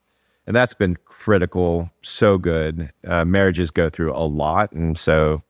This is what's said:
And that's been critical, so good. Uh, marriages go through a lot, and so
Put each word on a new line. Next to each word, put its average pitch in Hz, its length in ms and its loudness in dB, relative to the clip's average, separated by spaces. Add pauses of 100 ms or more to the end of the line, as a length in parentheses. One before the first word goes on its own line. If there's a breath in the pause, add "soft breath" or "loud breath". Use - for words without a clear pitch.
(460)
And 104 100 0
that's 123 160 2
been 90 320 0
critical, 87 840 0 (100)
so 101 380 2
good. 80 520 -2 (160)
Uh, 85 200 0
marriages 90 440 2
go 82 200 0
through 78 240 -4
a 80 100 -4
lot, 78 480 -2
and 80 240 -4
so 78 540 0